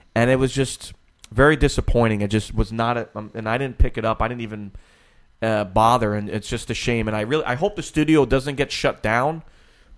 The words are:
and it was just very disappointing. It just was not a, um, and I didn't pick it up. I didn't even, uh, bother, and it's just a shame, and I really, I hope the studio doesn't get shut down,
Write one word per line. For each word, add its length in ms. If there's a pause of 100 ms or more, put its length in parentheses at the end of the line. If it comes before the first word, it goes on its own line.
(140)
and 160
it 60
was 180
just 400 (380)
very 240
disappointing. 680
It 80
just 240
was 180
not 260
a, 180
um, 180
and 160
I 80
didn't 200
pick 200
it 80
up. 160
I 60
didn't 140
even, 300 (680)
uh, 220
bother, 500
and 160
it's 200
just 200
a 60
shame, 320
and 100
I 40
really, 240
I 100
hope 200
the 60
studio 440
doesn't 300
get 160
shut 300
down, 400 (560)